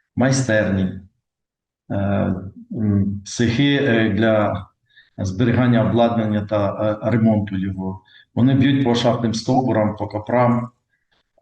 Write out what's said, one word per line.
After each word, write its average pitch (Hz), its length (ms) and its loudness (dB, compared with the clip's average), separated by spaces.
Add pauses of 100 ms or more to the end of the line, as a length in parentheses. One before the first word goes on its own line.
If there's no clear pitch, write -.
(160)
майстерні, 107 840 0 (920)
е, 104 60 -4 (760)
м, 101 520 -2
цехи, 120 500 0
е, 113 360 2
для 101 560 0 (520)
зберігання 117 720 2
обладнання 110 500 2
та, 104 500 -2 (120)
е, 107 80 -2
ремонту 107 460 2
його. 95 460 -6 (320)
Вони 127 200 4
б'ють 135 300 2
по 120 100 2
шахтним 117 400 0
стовбурам, 110 600 0
по 104 120 -8
копрам, 120 600 0 (720)